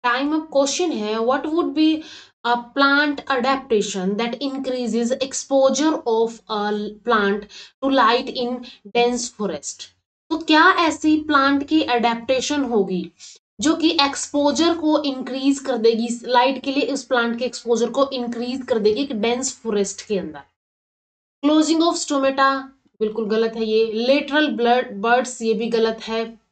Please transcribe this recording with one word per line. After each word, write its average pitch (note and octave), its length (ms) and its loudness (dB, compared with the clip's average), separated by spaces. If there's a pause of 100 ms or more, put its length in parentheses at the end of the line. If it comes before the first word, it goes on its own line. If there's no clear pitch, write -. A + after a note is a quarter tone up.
टाइम C4+ 320 0
अप D#4 180 -4
क्वेश्चन C#4+ 380 0
है, G#3+ 240 -4
what B3 260 0
would D4+ 320 -2
be D#4 240 2 (500)
a A#3+ 80 2 (220)
plant C#4 380 4 (160)
adaptation A3+ 840 0
that A#3 240 -4
increases B3+ 720 -2
exposure C4+ 800 2 (140)
of A3+ 240 2 (200)
a G#3 200 -2 (360)
plant G#3 340 2 (420)
to C4+ 80 2
light B3 420 2 (100)
in B3 120 -4 (420)
dense A#3+ 260 2
forest? - 600 -8 (440)
तो D#4+ 80 -2
क्या D#4+ 340 6
ऐसी D#4 460 2
प्लांट C#4+ 500 2
की D#4 140 4
एडेप्टेशन B3 800 0
होगी F#3+ 480 0 (500)
जो D#4 140 2
कि E4 260 0
एक्सपोजर C#4+ 720 0
को D4+ 300 0
इंक्रीज C4+ 560 -2
कर B3 180 -4
देगी, A3+ 300 2 (160)
लाइट B3 400 0
के C#4 80 -4
लिए C4+ 220 -2
उस - 100 -6
प्लांट A#3 360 -2
के B3+ 60 -2
एक्सपोजर A#3 440 -2
को C4+ 200 0
इंक्रीज B3 600 -8
कर A3+ 100 0
देगी G#3+ 220 2
एक B3+ 200 -4
डेंस B3 420 -4
फॉरेस्ट G#3 440 -4
के G3+ 120 -2
अंदर? D3+ 200 -10 (1040)
Closing D#4 360 4
of E4+ 140 4
stomata, C4+ 680 2 (380)
बिल्कुल G#3+ 260 -2
गलत A3 300 0
है A3+ 100 -2
ये। A3 280 2
Lateral C#4 540 2
blood A#3 480 0
birds, A#3 460 0
ये A3+ 120 0
भी A3+ 140 -2
गलत A3+ 360 0
है। A3+ 380 -6 (100)